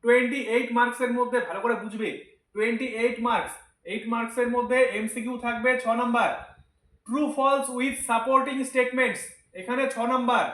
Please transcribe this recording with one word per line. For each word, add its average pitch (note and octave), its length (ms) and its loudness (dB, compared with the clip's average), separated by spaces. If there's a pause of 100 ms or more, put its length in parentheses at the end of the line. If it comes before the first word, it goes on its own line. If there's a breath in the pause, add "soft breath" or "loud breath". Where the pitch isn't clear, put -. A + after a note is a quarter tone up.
টোয়েন্টি B3 360 4 (140)
এইট B3 220 2
মার্কসের A#3+ 420 2
মধ্যে, B3 200 0 (100)
ভালো D4 160 -6
করে A#3+ 180 2
বুঝবে, G#3+ 260 -6 (460)
টোয়েন্টি A#3 340 0 (140)
এইট A#3+ 140 2 (100)
মার্কস, A3+ 280 0 (360)
এইট A3 220 -6
মার্কসের A#3 420 -2
মধ্যে A#3+ 240 2 (200)
এমসিকিউ A3+ 360 -6 (100)
থাকবে A#3 260 0 (120)
ছ - 40 -2 (140)
নাম্বার। A#3 300 2 (760)
True C#4 300 0
false C4+ 320 2 (100)
with C4 180 -2 (120)
supporting C4 500 2 (120)
statements, B3+ 500 0 (400)
এখানে B3 220 -2 (120)
ছ - 20 -8 (160)
নাম্বার। A#3+ 420 2